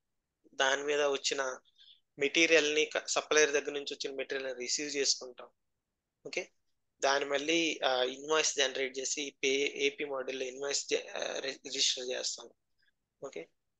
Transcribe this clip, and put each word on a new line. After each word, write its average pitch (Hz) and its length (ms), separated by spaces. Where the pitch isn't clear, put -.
దాని 139 240
మీద 147 240
వచ్చిన 139 340
మెటీరియల్‌ని 156 680
క-, - 220
సప్లయర్ 151 460
దగ్గర 143 200
నుంచి 143 200
వచ్చిన 139 200
మెటీరియల్‌ని 135 460
రిసీవ్ 147 320
చేసుకుంటాం. 127 580
ఓకే, 165 180
దాన్ని 139 260
మళ్ళీ, 147 320
ఆ, 135 60
ఇన్వాయిస్ 151 440
జనరేట్ 131 400
చేసి 135 280
పే, 139 160
ఏపీ 143 260
మాడ్యూల్‌లో 131 400
ఇన్వాయిస్ 139 420
జ-, - 240
ఆ, - 120
రి-, 135 240
రిజిస్టర్ 131 460
చేస్తాం. 123 380
ఓకే, 143 200